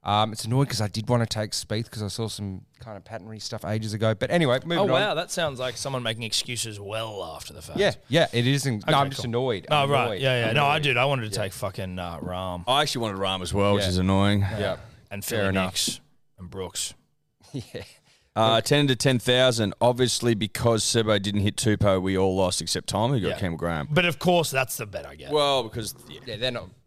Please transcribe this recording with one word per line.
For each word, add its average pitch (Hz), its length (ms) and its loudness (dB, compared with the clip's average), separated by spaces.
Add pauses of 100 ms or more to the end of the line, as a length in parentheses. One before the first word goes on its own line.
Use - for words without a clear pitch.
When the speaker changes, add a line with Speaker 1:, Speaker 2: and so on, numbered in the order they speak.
Speaker 1:
Um, 107 300 2
it's 110 140 -8
annoying 131 200 2
'cause 107 140 -4
I 107 80 0
did 107 220 -4
wanna 117 160 2
take 110 240 -4
Spieth - 400 -4
'cause 107 120 -8
I 104 60 -4
saw 113 180 -6
some 98 360 -8 (160)
kind 110 180 -16
of 95 80 -18
patternry 110 340 -14
stuff - 280 -10
ages 107 260 -2
ago. 110 220 2
But 127 160 -4
anyway, 143 340 4
moving 170 140 0
Speaker 2:
Oh, 190 60 4
Speaker 1:
on. 202 80 2
Speaker 2:
wow, 196 220 2
that 170 160 -4
sounds 147 300 -2
like 127 160 -6
someone 135 260 -4
making 113 200 -4
excuses 110 580 -4
well 104 420 -6 (140)
after - 160 -14
the 71 80 -16
fact. - 180 -8
Speaker 1:
Yeah, 190 140 4 (160)
yeah, 156 240 4
it 120 140 2
isn't. 131 400 0
No, 160 80 4
Speaker 2:
Okay, 139 40 6
Speaker 1:
I'm 139 120 4
just 135 100 -8
Speaker 2:
cool. 127 80 -4
Speaker 1:
annoyed. 117 420 -2
Speaker 2:
Oh, 147 120 4
Speaker 1:
I'm 139 80 0
Speaker 2:
right. 135 160 4
Speaker 1:
annoyed. 113 160 -4
Speaker 2:
Yeah, 131 220 2
yeah. 110 40 2
Speaker 1:
I'm 117 60 0
Speaker 2:
No, 147 100 4
I 143 120 4
Speaker 1:
annoyed. 160 80 0
Speaker 2:
did. 131 120 2
I 123 80 4
wanted 127 260 0
to 101 60 -6
Speaker 1:
Yeah. 107 80 -2
Speaker 2:
take 95 80 -6
fucking, 92 460 -6
uh, 87 220 -6
Rahm. 90 460 -6
Speaker 3:
I 135 140 2
actually 143 220 0
wanted 101 160 -2
Rahm 95 240 -2
as 85 100 -6
well, 101 220 4
which 101 80 2
Speaker 1:
Yeah. 95 80 2
Speaker 3:
is 90 80 2
annoying. 98 420 4
Speaker 1:
Yeah. 98 360 -2 (340)
Speaker 2:
And 101 120 -10
Speaker 1:
Fair 110 180 -2
Speaker 2:
Phil 98 100 2
Speaker 1:
enough. 92 240 0
Speaker 2:
Nix - 260 -4 (380)
and 90 120 -14
Brooks. - 440 -8 (240)
<laughs> - 340 -20
Speaker 1:
Yeah. - 300 -10 (520)
Speaker 3:
Uh, 113 280 4
ten 147 240 4
to 131 100 2
ten 131 220 2
thousand. 123 640 4
Obviously, 120 520 2
because 110 480 0
Sebo 107 380 2
didn't 101 220 0
hit 104 140 2
Tupou, 101 440 4
we 95 160 0
all 92 200 2
lost 95 260 2
except 85 260 -4
Tommy, 117 320 2
who 87 80 0
got - 60 -2
Speaker 2:
Yeah. - 60 -10
Speaker 3:
Campbell 85 180 -4
Graham. 82 320 -2
Speaker 2:
But 175 160 2
of 170 120 -2
course, 175 320 2
that's 131 280 -2
the 117 80 -8
bet, 139 180 -10
I 139 100 -16
guess. 135 160 -14
Speaker 3:
Well, 143 340 2
because, 110 300 -8 (140)
yeah. - 160 -18
Speaker 1:
Yeah, 110 120 -10
they're 123 160 -2
not. 95 180 -10 (160)